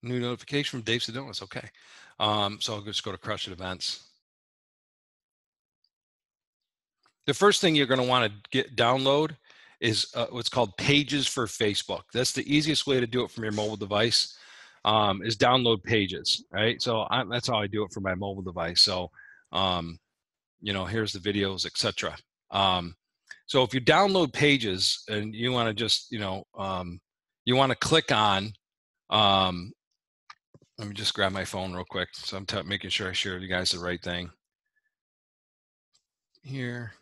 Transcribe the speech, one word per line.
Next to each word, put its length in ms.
New 160
notification 600
from 60
Dave 180
Sedonis. 400
Okay. 260
Um, 420
so 140
I'll 60
just 240
go 80
to 60
Crush 280
It 60
Events. 560
The 80
first 260
thing 160
you're 100
gonna 160
wanna 280
get, 260
download 600
is, 360
uh, 160
what's 180
called 300
Pages 500
for 180
Facebook. 560
That's 200
the 200
easiest 340
way 120
to 80
do 180
it 60
from 140
your 80
mobile 240
device, 600
um, 360
is 140
download 480
Pages, 680
right? 300
So 300
I, 140
that's 240
how 100
I 80
do 180
it 80
for 80
my 140
mobile 260
device. 400
So, 300
um, 460
you 100
know, 140
here's 260
the 60
videos, 480
et 100
cetera. 400
Um, 440
so 200
if 100
you 80
download 500
Pages 760
and 260
you 180
wanna 220
just, 360
you 100
know, 240
um, 440
you 100
wanna 200
click 380
on, 420
um, 600
let 100
me 60
just 180
grab 180
my 140
phone 300
real 100
quick. 300
So 240
I'm 80
t-, 160
making 260
sure 220
I 20
share 220
with 80
you 60
guys 240
the 60
right 240
thing 280
here. 600